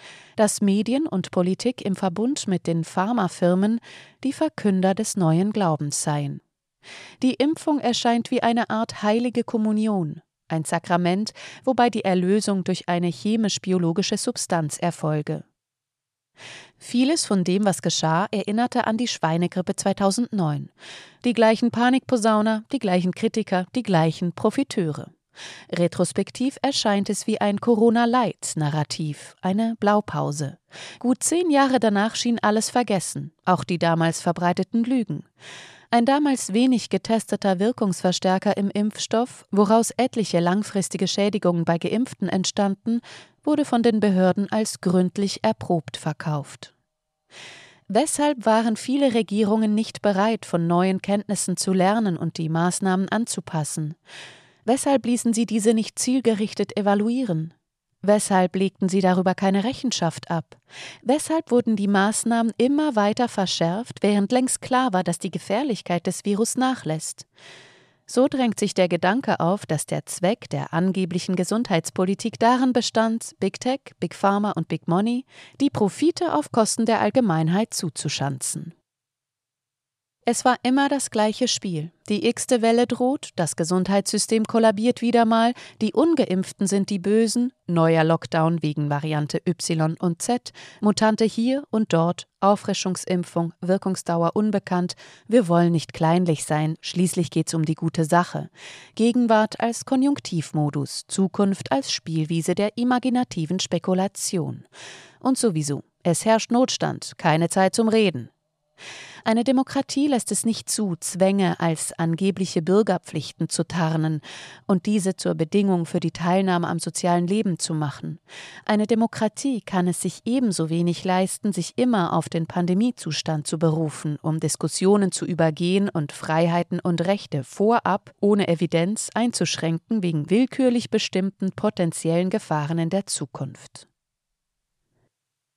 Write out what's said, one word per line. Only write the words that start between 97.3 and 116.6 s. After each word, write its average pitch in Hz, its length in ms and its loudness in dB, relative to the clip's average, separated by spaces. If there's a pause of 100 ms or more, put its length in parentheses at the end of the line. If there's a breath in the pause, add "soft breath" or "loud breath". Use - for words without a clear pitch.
geht's - 240 -2
um 160 100 0
die 156 100 0
gute 165 300 -2
Sache. 165 460 0 (460 loud breath)
Gegenwart 226 640 2
als 233 260 -4
Konjunktivmodus, 156 1200 -2
Zukunft 196 640 0
als 269 180 -2
Spielwiese 165 640 -2
der 208 220 -2
imaginativen 240 840 -2
Spekulation. 180 1080 -4 (540 loud breath)
Und 262 180 0
sowieso, 151 460 -2 (180)
es 170 240 0
herrscht 220 240 2
Notstand, 233 640 0
keine 165 320 2
Zeit 190 260 2
zum 226 140 2
Reden. 190 400 2 (960 loud breath)
Eine 226 180 2
Demokratie 269 640 0
lässt 262 240 0
es - 160 -2
nicht - 240 -2
zu, 196 300 -2
Zwänge 190 580 2
als 165 400 -2
angebliche 175 640 0
Bürgerpflichten 180 880 0
zu - 180 -2
tarnen 160 540 -2 (480 loud breath)
und 185 180 0
diese 196 300 0
zur 175 180 -2
Bedingung 175 500 0
für 175 140 -4
die 165 140 -2
Teilnahme 175 560 0